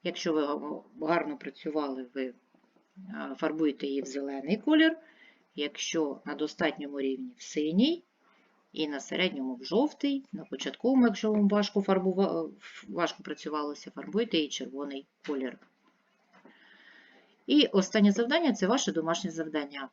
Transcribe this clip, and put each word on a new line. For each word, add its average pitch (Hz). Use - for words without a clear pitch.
Якщо 175
ви 151
гарно 156
працювали, 143
ви, 131
а, 143
фарбуєте 151
її 139
в 127
зелений 139
колір. 320
Якщо 147
на 147
достатньому 143
рівні — 131
в -
синій, 190
і 156
на 143
середньому — 135
в 131
жовтий, 277
на 202
початковому, 247
якщо 214
вам 208
важко 202
фарбува-, 185
важко 175
працювалося, 147
фарбуйте 196
її 151
червоний 139
колір. 131
І 294
останнє 202
завдання — 269
це 190
ваше 226
домашнє 165
завдання. 147